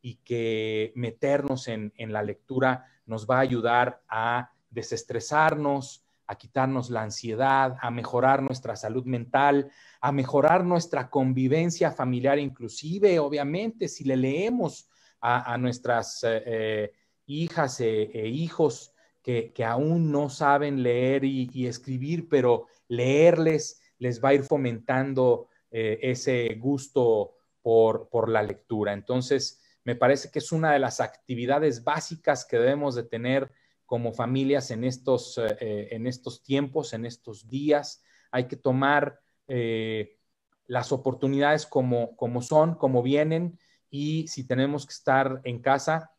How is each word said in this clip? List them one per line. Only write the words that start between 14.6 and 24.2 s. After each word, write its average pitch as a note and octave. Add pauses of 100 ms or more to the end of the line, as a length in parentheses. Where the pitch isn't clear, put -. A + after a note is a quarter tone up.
a, B2
a A#2+
nuestras, B2
eh, A2+
eh, A2 (320)
hijas D3+
e, A2 (100)
e A2
hijos D3+ (280)
que, A#2
que A#2+
aún D3+
no C#3+
saben C#3+
leer B2+
y, C3
y B2
escribir, C#3
pero B2 (220)
leerles D3+ (180)
les A#2+